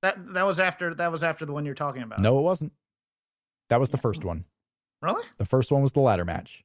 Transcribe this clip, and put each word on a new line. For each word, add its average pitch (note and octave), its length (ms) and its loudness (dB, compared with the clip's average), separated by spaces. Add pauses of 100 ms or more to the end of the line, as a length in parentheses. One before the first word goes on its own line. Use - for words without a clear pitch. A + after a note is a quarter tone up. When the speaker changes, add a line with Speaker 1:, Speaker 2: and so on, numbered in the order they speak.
Speaker 1:
That, F#3 300 -2
that F#3 120 2
was F3+ 140 0
after, F3+ 360 0
that E3+ 160 -2
was D#3+ 120 -4
after D#3+ 220 -2
the D3 80 -8
one D3 120 -4
you're C#3 100 -6
talking C#3 280 -6
about. G#2+ 180 -6
Speaker 2:
No, A#2 180 6
it C#3+ 40 2
wasn't. E3+ 280 -2 (960)
That A#2+ 100 4
was C3 100 0
the - 80 -4
Speaker 1:
Yeah. - 40 -4
Speaker 2:
first F#2+ 220 -2
one. E2+ 220 -6 (560)
Speaker 1:
Really? E4+ 220 -2 (140)
Speaker 2:
The G#2+ 80 -2
first C3 260 2
one C#3 100 4
was C#3 100 2
the - 80 2
ladder G#2+ 240 4
match. - 420 -8